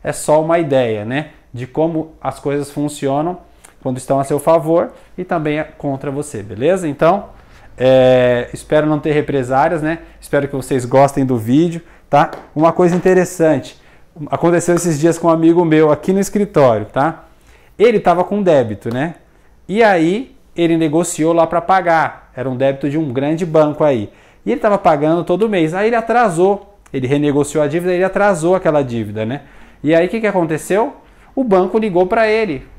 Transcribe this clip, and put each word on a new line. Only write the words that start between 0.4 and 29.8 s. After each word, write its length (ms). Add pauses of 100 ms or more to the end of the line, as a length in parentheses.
uma 160
ideia, 460
né? 260 (220)
De 140
como 540
as 180
coisas 320
funcionam 680 (440)
quando 140
estão 240
a 40
seu 140
favor 540 (240)
e 80
também 340
é 60
contra 460
você, 320
beleza? 440
Então, 440 (480)
é, 720
espero 340
não 140
ter 120
represárias, 680
né? 200 (200)
Espero 260
que 80
vocês 300
gostem 400
do 140
vídeo, 420 (300)
tá? 200 (240)
Uma 180
coisa 220
interessante, 880 (460)
aconteceu 480
esses 260
dias 180
com 100
um 20
amigo 340
meu 260
aqui 220
no 80
escritório, 640
tá? 400 (540)
Ele 200
tava 240
com 200
débito, 500
né? 220 (520)
E 160
aí, 540 (180)
ele 220
negociou 560
lá 140
pra 160
pagar. 720
Era 120
um 80
débito 340
de 80
um 120
grande 360
banco 360
aí. 300 (320)
E 80
ele 80
tava 160
pagando 480
todo 240
mês. 240
Aí 140
ele 100
atrasou. 800 (160)
Ele 140
renegociou 580
a 20
dívida, 280
ele 100
atrasou 500
aquela 300
dívida, 400
né? 180 (400)